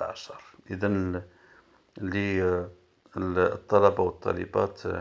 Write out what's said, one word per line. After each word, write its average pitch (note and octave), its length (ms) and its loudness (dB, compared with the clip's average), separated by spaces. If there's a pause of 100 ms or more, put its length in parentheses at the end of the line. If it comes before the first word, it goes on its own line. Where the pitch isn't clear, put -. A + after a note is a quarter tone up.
عشر. - 400 -10 (300)
إذن F#2+ 500 -2 (760)
ل-، F#2 680 0 (500)
ال-، F#2 200 -2
الطلبة G2 640 4
والطالبات F#2 800 -2 (200)